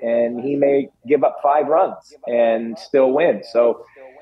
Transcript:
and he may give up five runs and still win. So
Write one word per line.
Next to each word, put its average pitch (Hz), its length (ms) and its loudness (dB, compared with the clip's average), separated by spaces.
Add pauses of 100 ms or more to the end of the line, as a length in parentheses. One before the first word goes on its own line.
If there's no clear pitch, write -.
and 117 380 -2
he 139 160 -4
may 139 320 0 (180)
give 139 160 0
up 156 200 0
five 143 260 0
runs - 440 -2 (140)
and 117 500 0
still 131 360 0
win. 147 320 0
So 117 400 0 (380)